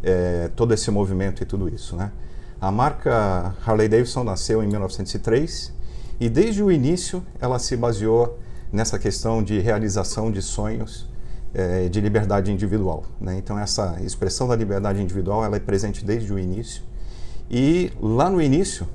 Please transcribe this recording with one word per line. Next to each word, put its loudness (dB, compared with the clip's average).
é, 2
todo 4
esse 0
movimento 2
e -2
tudo -2
isso, -8
né? -4
A 0
marca 2
Harley 4
Davidson 2
nasceu 0
em 0
mil 0
novecentos -4
e -2
três 0
e 2
desde 4
o 4
início 2
ela 0
se -2
baseou 2
nessa 0
questão 0
de 0
realização 0
de -2
sonhos, -4
é, 2
de 2
liberdade 2
individual, -2
né? -4
Então -6
essa -2
expressão -2
da 2
liberdade 0
individual, 0
ela 0
é 0
presente -2
desde -2
o 0
início -4
e 2
lá 2
no 4
início 2